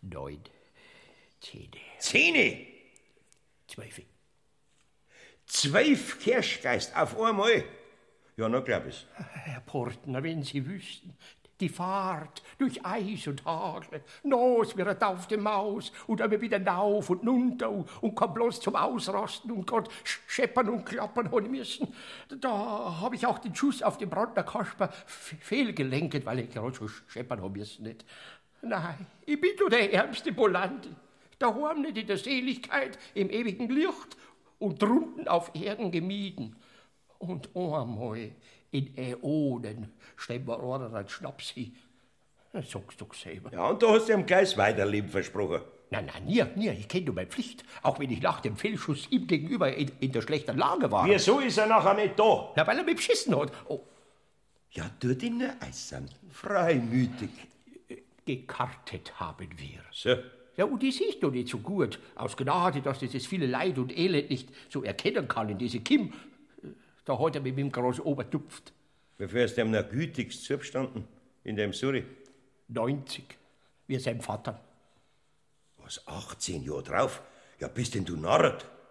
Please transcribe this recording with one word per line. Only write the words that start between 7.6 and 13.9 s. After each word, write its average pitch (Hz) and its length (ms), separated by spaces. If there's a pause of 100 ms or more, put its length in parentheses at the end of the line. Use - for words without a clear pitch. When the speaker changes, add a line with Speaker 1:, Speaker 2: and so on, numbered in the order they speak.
Speaker 2:
Ja, 110 120
na, 123 120
glaub 107 260
ich's. - 180 (280)
Speaker 1:
Herr 131 300
Portner, 127 600
wenn 160 220
Sie 135 200
wüssten, 180 480 (460)
die 185 100
Fahrt 185 720 (180)
durch - 280
Eis 202 400
und 143 180
Hagel, 160 560 (220)